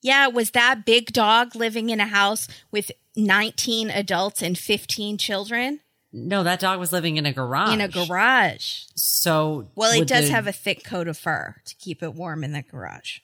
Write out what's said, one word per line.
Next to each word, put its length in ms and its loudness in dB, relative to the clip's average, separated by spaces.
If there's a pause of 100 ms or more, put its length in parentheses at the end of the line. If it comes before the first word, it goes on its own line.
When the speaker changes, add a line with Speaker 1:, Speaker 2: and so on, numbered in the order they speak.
Speaker 1:
Yeah, 260 4
was 240 0
that 320 4
big 280 2
dog 440 4
living 340 -2
in 80 -2
a 80 2
house 400 2 (240)
with 220 -4 (240)
nineteen 720 0
adults 520 -2
and 140 -2
fifteen 640 -4
children? 640 -4 (320)
Speaker 2:
No, 320 -2
that 160 0
dog 180 0
was 140 -4
living 240 0
in 100 -2
a 60 0
garage. 420 0
Speaker 1:
In 60 0
a 80 -2
garage. 960 0 (120)
Speaker 2:
So 800 0
Speaker 1:
Well, 180 2
it 80 6
Speaker 2:
would 80 2
Speaker 1:
does 180 4
Speaker 2:
the 60 2
Speaker 1:
have 140 0
a 60 -4
thick 320 -4
coat 240 -4
of 100 -6
fur 460 -4
to 120 -14
keep 260 -12
it 120 -8
warm 300 -6
in 80 -6
the 100 -6
garage. 600 -12